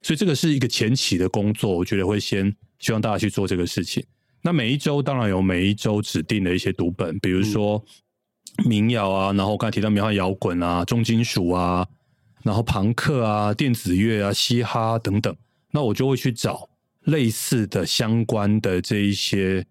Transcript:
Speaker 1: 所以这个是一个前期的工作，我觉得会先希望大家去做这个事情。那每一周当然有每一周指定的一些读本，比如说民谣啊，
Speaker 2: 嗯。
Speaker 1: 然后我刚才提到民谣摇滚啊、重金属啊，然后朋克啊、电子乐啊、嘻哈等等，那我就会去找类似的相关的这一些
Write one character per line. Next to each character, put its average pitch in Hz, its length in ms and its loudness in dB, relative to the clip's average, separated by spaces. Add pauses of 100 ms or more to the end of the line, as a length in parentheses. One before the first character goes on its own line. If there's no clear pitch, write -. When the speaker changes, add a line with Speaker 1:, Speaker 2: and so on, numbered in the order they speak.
Speaker 1:
所 - 140 -2
以 - 20 -6
这 180 80 0
个 170 100 2
是 160 200 2
一 139 40 0
个 127 80 0
前 113 300 0
期 - 220 0
的 90 100 2
工 104 240 0
作， 104 240 0
我 87 80 0
觉 101 140 -2
得 92 80 0
会 104 120 0
先 101 360 0 (240)
希 - 140 -2
望 110 80 0
大 110 120 0
家 98 60 -2
去 107 100 0
做 98 180 -2
这 90 120 -2
个 87 80 0
事 90 180 -4
情。 - 180 -4 (420)
那 170 80 0
每 127 200 2
一 147 40 0
周 143 240 0
当 139 160 -2
然 113 140 0
有 92 100 0
每 92 240 2
一 101 80 4
周 104 300 0
指 - 180 -4
定 101 220 -4
的 90 100 0
一 92 60 2
些 95 140 -2
读 87 180 -2
本， 87 300 -4
比 98 100 -2
如 92 140 2
说 104 360 0 (840)
民 110 240 4
谣 110 180 0
啊， 95 220 0
Speaker 2:
嗯。 98 60 0
Speaker 1:
然 98 100 2
后 107 60 0
我 104 40 -2
刚 110 140 -2
才 - 20 -4
提 107 80 -2
到 107 80 0
民 101 140 2
谣 110 100 0
摇 95 220 0
滚 87 260 -2
啊、 87 240 0
重 117 180 0
金 113 220 0
属 92 260 -2
啊， 90 360 0 (560)
然 107 100 -2
后 101 80 0
朋 107 320 0
克 127 320 0
啊、 104 300 2
电 135 180 0
子 92 220 -2
乐 107 300 2
啊、 101 80 0
嘻 120 280 0
哈 113 380 0
等 104 220 -2
等， 101 120 -2 (380)
那 147 100 0
我 113 140 2
就 131 140 0
会 135 80 2
去 127 160 -2
找 - 360 -6 (360)
类 143 260 2
似 110 380 -2
的 92 180 -2
相 113 380 0
关 107 360 2
的 110 220 0
这 107 140 -2
一 101 160 2
些 95 580 0